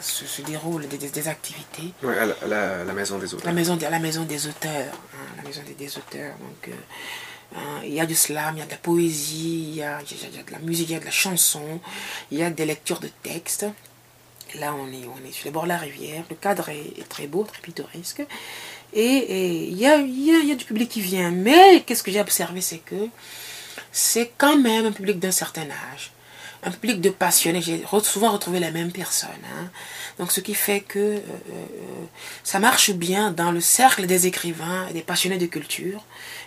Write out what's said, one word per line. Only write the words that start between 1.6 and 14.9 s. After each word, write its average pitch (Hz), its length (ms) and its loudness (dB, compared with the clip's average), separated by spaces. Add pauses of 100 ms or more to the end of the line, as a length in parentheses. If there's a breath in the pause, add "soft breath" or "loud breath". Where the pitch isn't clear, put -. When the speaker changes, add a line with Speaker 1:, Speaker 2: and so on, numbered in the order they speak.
Speaker 2:
Ouais, 117 160 0
à 110 80 4
la, 101 160 0
à - 40 -4
la, 101 360 0
à - 20 -6
la 95 80 -6
Maison 98 240 -4
des 92 160 -6
Auteurs. 90 140 -8
Speaker 1:
La 170 60 0
maison 175 240 2
de, 156 100 -2
à 151 40 -2
la 165 100 0
Maison 160 240 -2
des 151 240 -4
Auteurs, 147 440 -6 (220)
hein, 135 120 -14 (120)
la 135 60 -14
Maison 143 220 -12
des, 143 80 -14
des 143 220 -12
Auteurs. 143 400 -12
Donc, - 320 -16
euh, - 880 -14
hein, 147 280 -10
il 147 100 -6
y 151 60 0
a 165 60 2
du 160 80 -2
slam, 151 420 0
il - 20 -10
y 156 40 -8
a 147 40 -12
de - 40 -12
la - 60 -12
poésie, 160 920 0
il 151 80 -10
y 156 60 -6
a, 147 200 -6
il - 180 -14
y - 40 -12
a, 139 40 -12
il - 80 -16
y - 40 -14
a - 20 -14
de - 100 -16
la 147 60 -12
musique, 165 320 -2
il - 20 -2
y 165 40 -4
a 160 40 -6
de 160 60 -12
la 160 40 -8
chanson, 165 680 0 (500 loud breath)
il 143 80 -4
y 160 40 2
a 170 80 0
des 156 160 -2
lectures 160 340 -4
de 156 80 -8 (140)
textes. - 420 -6 (920)
Là, 147 180 -6
on 135 140 -8
est, 131 180 -14